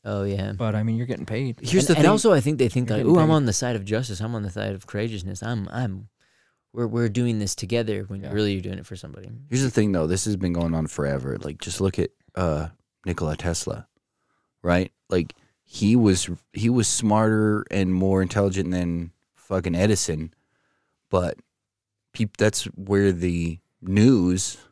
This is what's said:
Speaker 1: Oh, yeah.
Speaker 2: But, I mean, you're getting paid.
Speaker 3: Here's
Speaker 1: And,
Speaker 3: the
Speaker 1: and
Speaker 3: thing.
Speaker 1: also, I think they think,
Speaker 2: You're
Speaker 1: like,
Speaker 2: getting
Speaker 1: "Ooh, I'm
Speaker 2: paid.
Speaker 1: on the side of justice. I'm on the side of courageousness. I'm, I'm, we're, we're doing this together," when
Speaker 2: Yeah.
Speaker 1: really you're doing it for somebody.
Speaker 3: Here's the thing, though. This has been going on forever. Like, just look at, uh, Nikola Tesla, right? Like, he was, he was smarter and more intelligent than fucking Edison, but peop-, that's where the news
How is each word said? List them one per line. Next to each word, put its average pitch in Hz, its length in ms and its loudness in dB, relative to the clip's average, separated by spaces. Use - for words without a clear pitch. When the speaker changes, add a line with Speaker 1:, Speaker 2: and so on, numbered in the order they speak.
Speaker 1:
Oh, 104 180 -4
yeah. 98 300 -2
Speaker 2:
But, 107 220 -2
I 107 80 0
mean, 113 120 0
you're 120 120 -4
getting - 180 -6
paid. 120 360 -6
Speaker 3:
Here's 165 220 2
Speaker 1:
And, - 40 0
Speaker 3:
the 180 80 4
Speaker 1:
and 151 80 4
Speaker 3:
thing. 170 80 8
Speaker 1:
also, 208 220 6
I 151 60 6
think 135 200 0
they 123 100 4
think, 123 200 -2
Speaker 2:
You're 110 100 0
Speaker 1:
like, - 60 -2
Speaker 2:
getting 170 120 6
Speaker 1:
"Ooh, - 20 8
I'm 156 80 6
Speaker 2:
paid. 160 60 6
Speaker 1:
on 147 120 4
the 110 80 2
side 123 220 -2
of 101 80 -4
justice. 107 380 -4
I'm 110 140 -4
on 104 80 -4
the 101 60 -4
side 101 240 -6
of 98 140 -12
courageousness. 101 560 -6
I'm, 110 280 -4
I'm, 104 360 -6
we're, 117 160 -4
we're 117 220 0
doing 117 300 -2
this 101 160 -4
together," 107 520 -4
when 98 140 -10
Speaker 2:
Yeah. - 100 -10
Speaker 1:
really 104 220 0
you're 95 80 -4
doing 95 180 -8
it - 60 -16
for 95 100 -14
somebody. 92 340 -16
Speaker 3:
Here's 127 140 0
the 127 80 0
thing, 107 200 4
though. 82 160 2
This 92 180 0
has 104 120 -2
been 90 160 -2
going 85 200 0
on 80 140 0
forever. 67 540 -4
Like, 76 180 -10
just - 220 -6
look 95 180 0
at, - 120 -2
uh, 82 340 -2
Nikola 80 300 -2
Tesla, - 520 -6
right? 90 280 0
Like, 90 240 0
he 107 320 2
was, 101 340 4
he 110 160 0
was 120 180 2
smarter 107 840 2
and 92 240 0
more 95 280 2
intelligent 95 500 0
than 87 400 -4
fucking 92 400 -4
Edison, 87 580 0
but 90 280 0
peop-, - 240 -4
that's 107 260 2
where 98 360 2
the 85 480 -2
news 95 760 4